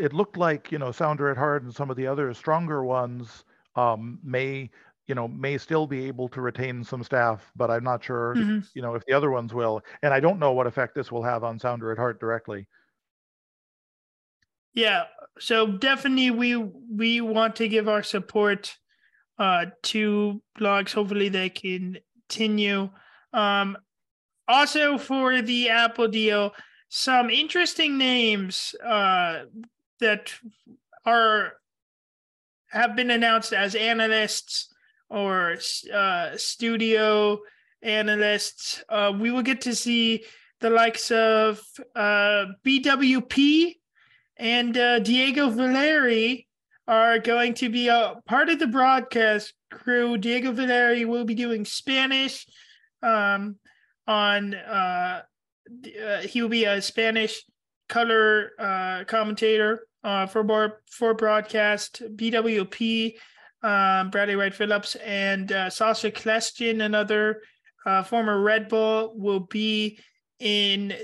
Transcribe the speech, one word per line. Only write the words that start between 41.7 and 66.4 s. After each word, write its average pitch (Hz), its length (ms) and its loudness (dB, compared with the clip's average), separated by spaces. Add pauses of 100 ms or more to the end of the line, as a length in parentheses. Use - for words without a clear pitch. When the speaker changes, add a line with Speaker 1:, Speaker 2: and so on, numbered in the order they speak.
Speaker 2:
uh, 208 480 2 (180)
B 269 180 2
W 262 420 2
P 311 580 4 (560)
and, 240 400 0
uh, 240 220 4
Diego 254 500 2
Valeri 254 1000 2 (420)
are 226 300 4
going 233 360 2
to 247 140 -4
be 240 200 0
a 226 280 2 (100)
part 285 220 2
of 330 100 2
the 320 80 0
broadcast 240 880 2 (160)
crew. 240 480 0
Diego 240 340 -2
Valeri 240 520 2
will 240 200 -2
be 226 100 -2
doing 226 300 -2
Spanish, 269 840 -2 (560)
um, 202 540 0 (500)
on, 202 480 0
uh, 180 680 -4 (840)
uh, 202 180 -2
he 214 200 -4
will 233 60 -2
be 226 160 0
a 202 180 0
Spanish 220 600 -2 (440)
color, 220 720 2
uh, 185 480 -4
commentator, 220 800 0 (160)
uh, 196 240 -2
for 214 160 0
bar-, 214 480 0
for 226 240 0
broadcast. 214 880 0 (140)
B 226 140 -2
W 220 340 0
P, 226 520 -2 (460)
um, 190 480 2
Bradley 202 240 0
Wright 196 180 0
Phillips, 208 440 -2
and, 196 560 -4
uh, 185 180 -2
Sasha 220 400 0
Kljestan, 220 720 -2